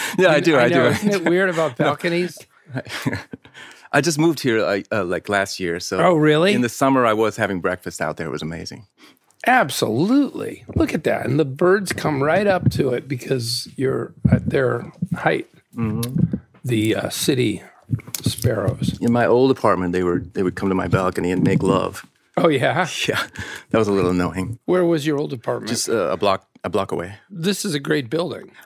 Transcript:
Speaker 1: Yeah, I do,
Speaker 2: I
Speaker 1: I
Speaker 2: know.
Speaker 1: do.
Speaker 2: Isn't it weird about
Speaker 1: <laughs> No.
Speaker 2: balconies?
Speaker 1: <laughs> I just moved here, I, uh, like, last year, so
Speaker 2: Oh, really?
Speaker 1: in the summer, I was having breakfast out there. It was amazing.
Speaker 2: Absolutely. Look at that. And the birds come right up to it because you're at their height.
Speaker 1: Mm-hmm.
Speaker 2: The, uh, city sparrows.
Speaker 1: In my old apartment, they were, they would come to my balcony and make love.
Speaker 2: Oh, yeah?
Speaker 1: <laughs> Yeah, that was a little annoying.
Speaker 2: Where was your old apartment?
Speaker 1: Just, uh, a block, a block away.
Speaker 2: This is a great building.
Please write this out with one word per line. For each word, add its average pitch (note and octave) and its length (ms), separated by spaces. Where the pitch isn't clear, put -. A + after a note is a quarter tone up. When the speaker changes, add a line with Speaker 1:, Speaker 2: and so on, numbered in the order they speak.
Speaker 1:
Yeah, F#3 100
I D#3 120
do, D3+ 160
Speaker 2:
I A#2+ 80
Speaker 1:
I - 20
Speaker 2:
know. - 220
Speaker 1:
do. - 60
Speaker 2:
Isn't G3+ 180
it E3+ 160
weird F#3 200
about D#3+ 300
Speaker 1:
<laughs> - 0
No. D3 60
Speaker 2:
balconies? E3+ 520
Speaker 1:
<laughs> - 800
I C#3+ 100
just D3 180
moved D#3+ 220
here, A2+ 220
I, F#2+ 280
uh, G#2+ 140
like, F2 240
last G2 300
year, F2 200
so F#2 200
Speaker 2:
Oh, F3+ 160
really? D3+ 380
Speaker 1:
in G#3 80
the A#2+ 80
summer, C3+ 360
I A2 80
was G#2+ 240
having G2 240
breakfast F2+ 400
out D#2 160
there. E2 100
It C#2+ 40
was D2 100
amazing. E2 440
Speaker 2:
Absolutely. A#3 1160
Look - 180
at D#3 100
that. - 220
And C3+ 140
the D#3 60
birds F3 480
come D3 300
right F3+ 240
up F#3 240
to C#3+ 180
it B2 180
because B2+ 600
you're B2+ 360
at - 180
their A#2+ 420
height. - 320
Speaker 1:
Mm-hmm. A#2 640
Speaker 2:
The, A2 300
uh, G2+ 140
city B2 520
sparrows. - 800
Speaker 1:
In A#2 100
my A#2 160
old B2+ 240
apartment, F#2 420
they F#2 100
were, F2 160
they F2+ 240
would F2+ 120
come G2 140
to F#2+ 60
my F#2 120
balcony F#2 440
and F#2 120
make F#2+ 180
love. F#2 440
Speaker 2:
Oh, F3 100
yeah? D3 400
Speaker 1:
<laughs> - 100
Yeah, G#2+ 140
that A2+ 80
was A2 100
a G#2 40
little F#2 200
annoying. F2+ 540
Speaker 2:
Where F3+ 200
was E3 200
your D3 140
old D3 140
apartment? A2+ 360
Speaker 1:
Just, A#2 200
uh, G2 200
a F#2 80
block, G2 300
a F2 60
block G2 220
away. F#2 240
Speaker 2:
This F#3+ 360
is F3 100
a D3 40
great C#3+ 300
building. D3+ 400